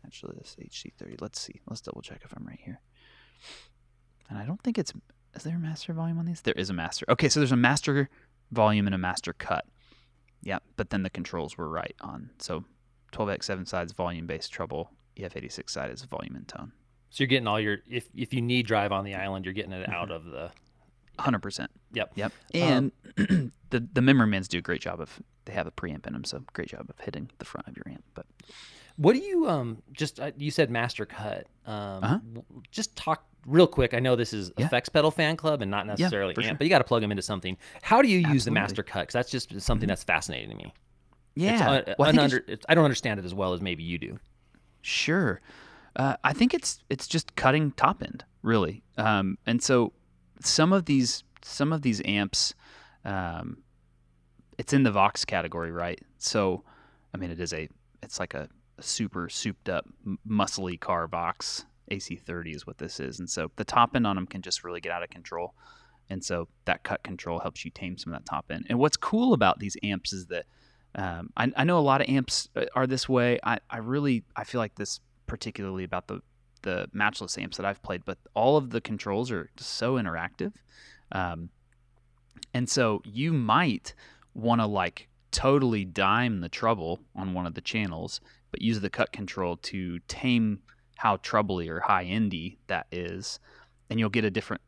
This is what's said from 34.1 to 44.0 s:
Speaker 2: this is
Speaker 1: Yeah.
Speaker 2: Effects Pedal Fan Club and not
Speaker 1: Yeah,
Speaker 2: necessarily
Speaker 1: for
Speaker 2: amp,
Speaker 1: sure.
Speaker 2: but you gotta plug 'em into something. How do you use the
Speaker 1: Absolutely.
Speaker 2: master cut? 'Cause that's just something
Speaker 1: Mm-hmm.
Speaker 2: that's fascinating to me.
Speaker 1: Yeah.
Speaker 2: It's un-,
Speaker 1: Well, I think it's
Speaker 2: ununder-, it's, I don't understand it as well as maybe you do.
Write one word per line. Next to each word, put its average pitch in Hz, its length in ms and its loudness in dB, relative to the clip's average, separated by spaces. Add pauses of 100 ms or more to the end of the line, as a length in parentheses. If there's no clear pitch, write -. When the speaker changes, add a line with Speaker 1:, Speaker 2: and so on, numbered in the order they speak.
Speaker 2:
this 117 160 0
is 95 240 -4
Speaker 1:
Yeah. 117 80 2
Speaker 2:
Effects 127 240 2
Pedal 156 200 4
Fan 156 280 0
Club 151 240 0
and 98 100 -2
not 101 140 0
Speaker 1:
Yeah, 104 100 -6
Speaker 2:
necessarily 104 380 0
Speaker 1:
for 113 80 -2
Speaker 2:
amp, 107 80 0
Speaker 1:
sure. 151 80 -2
Speaker 2:
but 139 80 0
you 170 40 4
gotta 151 140 8
plug 117 180 2
'em 104 100 0
into 95 120 -2
something. 92 320 -4 (260)
How 233 200 8
do 262 80 6
you 190 80 6
use 175 60 6
the 156 60 4
Speaker 1:
Absolutely. 120 300 4
Speaker 2:
master 98 240 -2
cut? - 240 -4
'Cause - 60 -12
that's 123 180 0
just 101 300 -6
something 107 240 2
Speaker 1:
Mm-hmm. - 20 0
Speaker 2:
that's 95 160 -2
fascinating 73 460 -2
to 53 80 -12
me. - 160 -14 (640)
Speaker 1:
Yeah. 185 180 2
Speaker 2:
It's 226 80 4
un-, 131 360 4
Speaker 1:
Well, 143 120 8
I - 20 8
think 151 120 8
it's 131 100 4
Speaker 2:
ununder-, - 160 -2
it's, - 180 -10
I 160 80 6
don't 165 80 8
understand 117 380 2
it 90 40 -8
as 87 80 -6
well 95 200 2
as 87 80 -2
maybe 87 220 -4
you 85 140 -4
do. - 220 -8 (640)